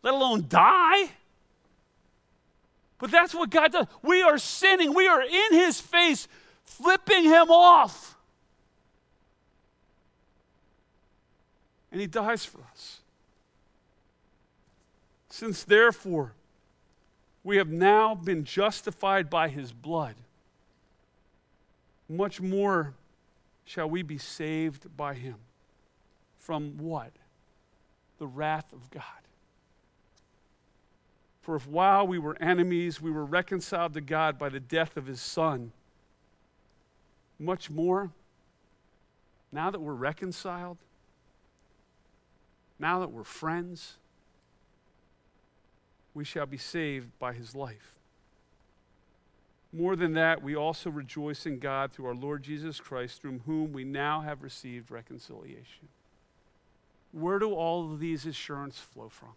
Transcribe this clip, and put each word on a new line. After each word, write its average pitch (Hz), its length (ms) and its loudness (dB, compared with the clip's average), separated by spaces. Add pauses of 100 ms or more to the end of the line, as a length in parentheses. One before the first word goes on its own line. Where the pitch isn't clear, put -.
let 262 140 2
alone 233 340 0
die. 339 600 6 (1900)
But 240 140 -8
that's 339 240 4
what 330 160 -2
God 320 220 4
does. 311 120 2 (160)
We 359 220 4
are 302 160 6
sinning. 359 560 4
We 370 120 6
are 320 140 6
in 359 320 2
his 339 260 6
face, 339 480 2 (380)
flipping 359 600 4
him 330 260 8
off. 339 640 8 (3750)
And 185 120 -8
he 202 60 -6
dies 214 360 -2
for - 160 -18 (140)
us. - 260 -20 (2250)
Since, 220 340 -8
therefore, 196 680 4 (1120)
we 202 140 2
have 180 120 2
now 208 440 4
been 170 300 -4
justified 196 840 -2
by 165 180 0
his 135 240 -10
blood, 135 440 -8 (1900)
much 180 320 -6
more 185 520 -2 (680)
shall 160 260 -8
we 175 120 -4
be 151 160 -12
saved 156 800 -8
by 143 160 -8
him. 123 220 -14 (1000)
From 151 420 -10
what? 151 340 -10 (1080)
The 151 80 -12
wrath 151 460 -6
of 127 180 -20
God. 143 120 -18 (2500)
For 160 140 -8
if 135 100 -8
while 190 400 4
we 180 140 -4
were 151 220 -8
enemies, 175 600 0
we 160 80 -8
were 151 160 -6
reconciled 170 680 -4
to 156 80 -10
God 151 360 -2
by 143 120 -6
the 135 100 -10
death 160 380 -4
of 135 80 -10
his 131 160 -12
Son, 135 500 -4 (1700)
much 175 300 -6
more, 175 420 -2 (1400)
now 160 180 -4
that 196 80 -10
we're 151 140 -10
reconciled, 175 840 -10 (2000)
now 170 200 -2
that 165 120 -8
we're 113 120 -16
friends, 170 720 -10 (2250)
we 147 100 -12
shall 147 220 -8
be 135 120 -14
saved 139 500 -8 (100)
by 123 160 -8
his 120 220 -16
life. 123 400 -16 (1800)
More 175 220 -2
than 165 180 -2
that, 160 300 2
we 143 120 -8
also 156 340 -6
rejoice 147 560 -12
in 143 140 -8
God 135 320 -6
through 131 160 -16
our 123 60 -8
Lord 139 300 -10
Jesus 151 360 -12
Christ, 123 420 -12
through 131 240 -12
whom 156 280 -6
we 131 100 -12
now 143 380 -6
have 147 220 -12
received 120 480 -18
reconciliation. 123 960 -20 (1300)
Where 175 260 -4
do 214 140 -2
all 165 380 -4
of 151 80 -12
these 160 280 -8
assurances 143 520 -14
flow 113 300 -20
from? 120 280 -20